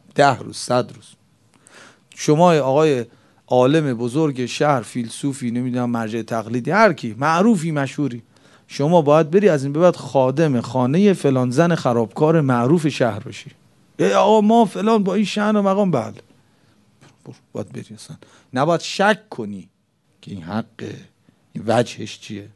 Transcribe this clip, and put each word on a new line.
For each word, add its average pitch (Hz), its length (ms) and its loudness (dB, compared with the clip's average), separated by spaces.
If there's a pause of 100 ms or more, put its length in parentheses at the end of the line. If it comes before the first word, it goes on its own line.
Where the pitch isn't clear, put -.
(140)
ده 139 240 4
روز، 104 180 -14
صد 123 400 -2
روز. - 100 -20 (1080)
شما 165 400 2
آقای 135 500 2 (480)
عالم 131 420 2
بزرگ 123 520 -4
شهر، 143 360 0
فیلسوفی، 127 680 -8
نمی‌دونم 123 400 -4
مرجع 113 320 -4
تقلیدی، 117 480 -6
هر 202 220 4
کی، 113 260 -8
معروفی، 165 520 0
مشهوری، 135 520 -4 (440)
شما 160 360 2
باید 147 280 4
بری 196 180 2
از 143 160 -2
این 143 80 -4
به 156 80 -2
بعد 175 160 4
خادم 135 640 0
خانه 139 520 2
فلان 131 380 0
زن 165 240 2
خرابکار 147 640 2
معروف 135 480 2
شهر 107 320 -2
بشی. - 300 -18 (480)
«ای 190 140 0
آقا 202 280 4
ما 226 240 4
فلان 202 400 0
با 185 100 -2
این 214 100 0
شأن 208 320 -2
و 202 60 2
مقام.» 196 280 0
بله. 110 240 -2 (1080)
برو، - 100 -18 (180)
باید 107 200 -10
بری 113 220 -16
اصلاً. - 220 -20 (380)
نباید 156 260 0
شک - 480 0
کنی 101 400 -12 (520)
که - 100 -20
این 92 120 -12
حقه، 107 520 -10 (580)
این 82 140 -12
وجهش 113 520 -2
چیه. 101 380 -16